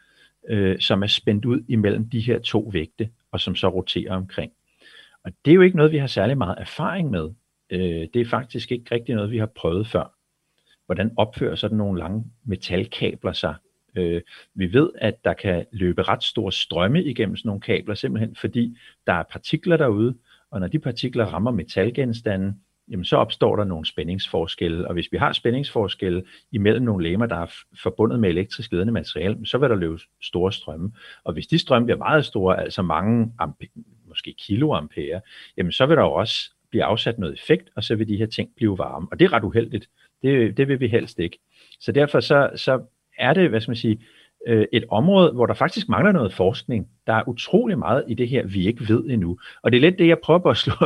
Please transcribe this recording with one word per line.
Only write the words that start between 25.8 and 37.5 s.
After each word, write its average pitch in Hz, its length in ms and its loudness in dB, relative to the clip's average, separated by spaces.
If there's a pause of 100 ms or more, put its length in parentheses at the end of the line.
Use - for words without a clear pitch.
imellem 110 340 2
nogle 101 180 0
legemer, 92 220 0
der 87 100 -4
er 85 100 -4
f-, - 380 -20
forbundet 117 360 0
med 101 100 4
elektrisk 95 420 -4
ledende 98 220 0
materiale, 95 520 -4
så - 120 -2
vil 135 120 2
der 113 60 4
løbe 85 240 -2 (220)
store 90 300 -2
strømme. 80 400 -10 (320)
Og - 100 -6
hvis - 140 -8
de 165 120 2
strømme 120 260 2
bliver 104 120 2
meget 143 280 2
store, 92 360 0
altså - 200 -4
mange 107 580 0
ampe-, - 440 -8 (240)
måske - 260 -12
kiloampere, 90 880 -2 (360)
jamen, 90 140 -2
så 131 140 4
vil 156 120 6
der 117 60 6
jo 80 80 4
også 95 400 -2 (180)
blive 101 140 0
afsat 113 360 -2
noget 80 140 -6
effekt, - 420 -2